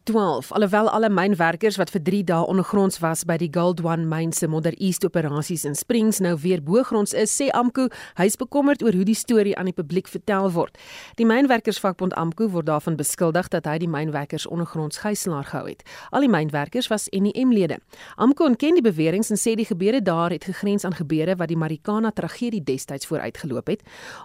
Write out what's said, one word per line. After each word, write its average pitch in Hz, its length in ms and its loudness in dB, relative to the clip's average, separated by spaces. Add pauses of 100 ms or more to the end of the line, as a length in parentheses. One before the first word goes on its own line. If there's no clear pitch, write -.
twaalf. 190 480 0
Alhoewel 208 380 2
alle 220 200 2
mynwerkers 185 680 2
wat 185 120 0
vir 175 140 -4
drie 185 200 0
dae 170 220 2
ondergronds 190 540 0
was 160 260 -2
by 165 120 0
die 165 140 -2
Gold 175 320 0
One 165 220 0
Mine 160 280 -2
se 165 140 -2
Modder 160 320 0
East 185 240 0
operasies 156 640 -2
in 143 100 -2
Springs 220 440 2
nou 175 200 0
weer 175 240 0
bo 190 200 4
gronds 214 300 0
is, - 280 0
sê 277 100 0
amco, 247 380 0 (260)
hy 175 100 2
is 214 120 2
bekommerd 285 440 2
oor 220 120 4
hoe 185 100 2
die 208 100 2
storie 208 440 2
aan - 80 -6
die 180 80 -2
publiek 175 340 -4
vertel 196 440 -2
word. 170 260 -2 (380)
Die 233 100 2
mynwerkersvakbond 220 880 2
amco 165 340 -2
word 175 180 -2
daarvan 156 300 0
beskuldig 165 540 0
dat 170 160 -2
hy 156 120 -2
die 170 120 -2
mynwerkers 151 580 -4
ondergronds 160 500 -4
gijslaar 190 460 -4
gehou - 240 -8
het. - 160 -14 (280)
Al 262 100 2
die 285 80 4
mynwerkers 156 580 0
was - 260 -4
N 196 120 2
E 226 180 0
M-lede. 208 360 2 (360)
amco 285 300 4
ontken 285 280 4
die 359 80 6
beweringe 180 480 2
en 214 80 0
sê 226 180 0
die 214 100 -2
gebeure 208 360 0
daar 170 300 0
het 165 140 -6
gegrens 202 400 -2
aan 190 80 -2
gebeure 160 420 -2
wat 170 140 -4
die 165 80 -2
Marikana 208 540 -2
tragedie 202 520 -4
destyds 139 420 -6
vooruitgeloop 120 640 -6
het. 190 160 -4 (420)